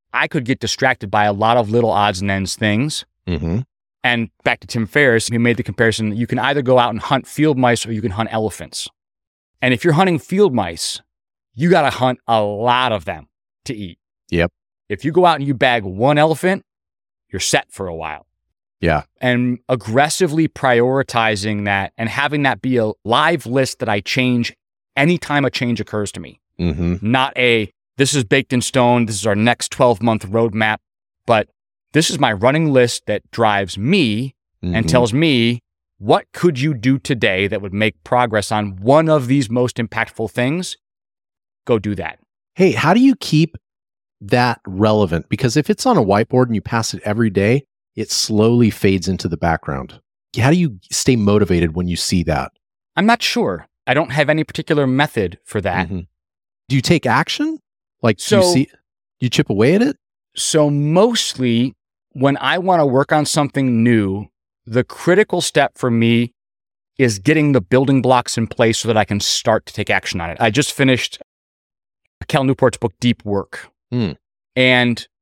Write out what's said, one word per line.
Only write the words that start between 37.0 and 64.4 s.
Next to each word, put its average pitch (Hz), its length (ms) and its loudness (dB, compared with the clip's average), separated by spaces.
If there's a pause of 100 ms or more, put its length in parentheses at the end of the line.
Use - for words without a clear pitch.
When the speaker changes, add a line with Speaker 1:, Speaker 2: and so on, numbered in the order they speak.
Speaker 1:
that 98 140 -6
would 98 120 -10
make 104 300 -4
progress 117 480 -2
on 104 260 -4
one 147 320 2
of 147 180 0
these 131 220 0
most 123 280 -2
impactful 113 540 -4
things? 151 460 -4 (880)
Go 117 140 2
do 104 160 -6
that." 80 240 -10 (360)
Speaker 2:
Hey, 180 180 4
how 143 200 2
do 240 60 4
you 269 160 6
keep - 420 0 (640)
that 123 480 0
relevant? 98 640 0
Because 120 280 -2
if 151 120 0
it's - 160 -2
on 240 120 2
a 127 60 4
whiteboard 110 440 2
and 113 80 -2
you 98 60 -2
pass - 320 -4
it - 100 -12
every 107 280 0
day, 104 320 2 (320)
it 110 160 -8
slowly 113 580 2
fades 95 380 0
into 92 200 -4
the 80 100 -6
background. 73 600 -4 (380)
How 127 140 2
do 180 60 2
you 135 220 -2 (120)
stay - 240 0
motivated 95 600 2
when 90 120 -4
you 87 80 -4
see 87 280 -2
that? 73 280 -2 (440)
Speaker 1:
I'm 180 120 0
not 233 160 2
sure. 107 440 -4 (200)
I 127 80 2
don't 147 160 -2
have 147 180 0
any 156 140 2
particular 147 420 -2
method 127 580 -2
for - 180 -6
that. 87 260 -2
Speaker 2:
Mm-hmm. 92 140 -8 (680)
Do 139 60 0
you 131 60 2
take 160 240 0
action? 220 540 -2 (420)
Like, 113 160 2
do - 180 -2
you 190 80 6
Speaker 1:
So 180 100 4
Speaker 2:
see, 139 140 2 (520)
you 123 100 -2
chip - 200 0
away 113 260 4
at 214 60 2
it? 277 160 -2 (380)
Speaker 1:
So 151 340 0
mostly 147 1040 0 (400)
when 139 240 0
I 151 220 -2
wanna 175 260 2
work 135 260 0
on 151 140 2
something 131 580 0
new, 104 440 2 (380)